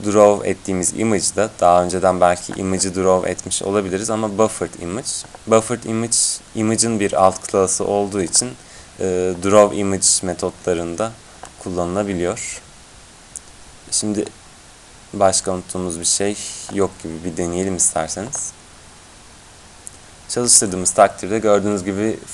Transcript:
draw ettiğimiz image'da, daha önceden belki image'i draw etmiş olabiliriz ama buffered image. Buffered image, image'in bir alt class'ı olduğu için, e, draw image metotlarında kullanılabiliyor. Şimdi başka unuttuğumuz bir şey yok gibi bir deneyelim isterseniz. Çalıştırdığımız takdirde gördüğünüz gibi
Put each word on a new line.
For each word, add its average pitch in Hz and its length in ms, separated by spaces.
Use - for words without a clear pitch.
draw 104 440
ettiğimiz 92 440
image'da, 107 560
daha 87 240
önceden 90 380
belki 90 320
image'i 95 420
draw 92 340
etmiş 92 340
olabiliriz 98 460
ama 107 280
buffered 107 420
image. 90 280
Buffered 110 360
image, 113 340
image'in 110 440
bir 98 140
alt 92 380
class'ı 95 340
olduğu 101 360
için, 120 320
e, 92 40
draw 101 340
image 98 300
metotlarında 90 920
kullanılabiliyor. 92 1000
Şimdi 104 340
başka 98 380
unuttuğumuz 90 480
bir 85 60
şey 101 320
yok 95 180
gibi 80 200
bir 85 140
deneyelim 90 380
isterseniz. 87 760
Çalıştırdığımız 107 640
takdirde 101 480
gördüğünüz 101 440
gibi 98 360